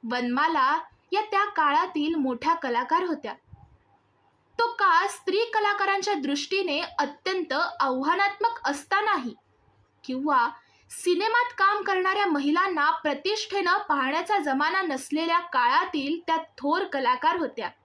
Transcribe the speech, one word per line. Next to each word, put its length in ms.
वनमाला 680
या 100
त्या 240
काळातील 720
मोठ्या 380
कलाकार 500
होत्या. 300
तो 120
काळ 360
स्त्री 320
कलाकारांच्या 600
दृष्टीने 680
अत्यंत 720
आव्हानात्मक 880
असतानाही 680
किंवा 440
सिनेमात 680
काम 240
करणाऱ्या 440
महिलांना 680
प्रतिष्ठेनं 840
पाहण्याचा 600
जमाना 440
नसलेल्या 580
काळातील 880
त्या 100
थोर 260
कलाकार 540
होत्या. 320